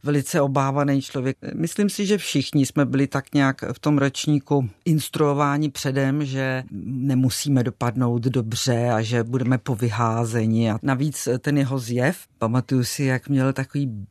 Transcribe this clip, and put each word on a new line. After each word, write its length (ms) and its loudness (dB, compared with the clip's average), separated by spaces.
velice 380 0
obávaný 600 2
člověk. 360 -4
Myslím 360 0
si, 160 -4
že 120 2
všichni 480 0
jsme 200 0
byli 220 0
tak 260 -6
nějak 280 2
v 60 -10
tom 180 2
ročníku 720 0
instruováni 880 2
předem, 540 0
že 380 -4
nemusíme 800 2
dopadnout 600 0
dobře 680 0
a 120 2
že 220 0
budeme 340 0
povyházeni. 1120 0
A 100 -2
navíc 460 -2
ten 180 0
jeho 220 0
zjev, 480 -2
pamatuju 460 0
si, 200 -4
jak 260 -2
měl 240 2
takový 580 -6